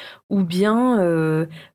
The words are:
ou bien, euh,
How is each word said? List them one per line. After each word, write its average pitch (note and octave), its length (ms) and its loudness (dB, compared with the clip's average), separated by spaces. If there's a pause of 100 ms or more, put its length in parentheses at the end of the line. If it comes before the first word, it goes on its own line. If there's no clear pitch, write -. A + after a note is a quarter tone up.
(320)
ou G3 120 2
bien, G#3+ 560 2
euh, D#3+ 460 0 (300)